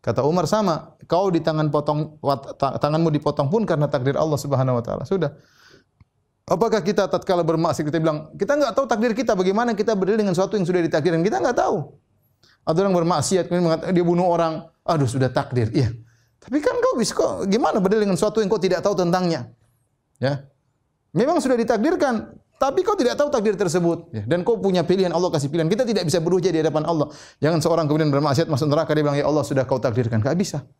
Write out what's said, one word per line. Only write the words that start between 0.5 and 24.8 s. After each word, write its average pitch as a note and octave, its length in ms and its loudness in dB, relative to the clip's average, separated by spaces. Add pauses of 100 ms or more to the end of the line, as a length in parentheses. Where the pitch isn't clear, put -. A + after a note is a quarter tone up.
"Sama, G3+ 560 -2
kau F#3+ 240 2
di E3+ 80 0
tangan D#3 320 0
potong, D3+ 480 -2
wat-, - 400 -4
ta-, C3+ 160 -2
tanganmu D#3 400 0
dipotong D3 320 -2
pun G#3 160 0
karena D#3+ 240 0
takdir C#3 320 0
Allah D#3 160 0
Subhanahu B2+ 480 0
wa - 0 -
taala." D2+ 240 -6
Sudah. E3+ 240 -2 (1120)
Apakah G3+ 400 0
kita G3 240 0
tatkala F3 400 0
bermaksiat D#3+ 400 0
kita D#3 160 -2
bilang, D3+ 320 -2
"Kita C#4+ 240 0
nggak B3+ 160 0
tahu C4+ 160 0
takdir A3+ 240 2
kita, A3+ 240 0
bagaimana G3 400 0
kita G#3+ 160 0
berdalil G3+ 320 0
dengan F#3 80 0
sesuatu F#3+ 240 0
yang F3+ 80 0
sudah F3+ 160 0
ditakdirkan?" E3 400 0
Kita A#3 160 0
nggak D4 160 0
tahu. F#3 320 0 (800)
Atau D#3+ 160 2
orang G3 160 2
bermaksiat, E3+ 480 0
kemudian F3 240 0
mengatakan, E3 240 -2
dia F3 80 4
bunuh F3 240 2
orang, E3 400 0 (160)
"Aduh, D#3 240 0
sudah B2+ 240 0
takdir." B2 400 -2
Iya. B2+ 240 0 (480)
Tapi B3+ 160 -4
kan D4+ 240 0
kau A#4 160 0
bisa, A3+ 160 -2
kok F3 320 -2
gimana A3+ 320 0
berdalil G3+ 320 2
dengan F3+ 80 0
sesuatu G#3+ 240 0
yang F#3+ 80 -2
kau A3 80 0
tidak F3+ 240 0
tahu G3+ 160 0
tentangnya? F3 560 0 (640)
Ya. C#3 320 -4 (640)
Memang C#4 240 2
sudah C4 160 2
ditakdirkan, A#3+ 800 0 (240)
tapi C#4 240 0
kau G#4 160 0
tidak A#3+ 160 0
tahu G3 160 0
takdir G#3+ 240 0
tersebut. E3+ 560 0
Ya. G#2+ 160 -8
Dan E3+ 160 0
kau G#3+ 160 0
punya F3+ 240 2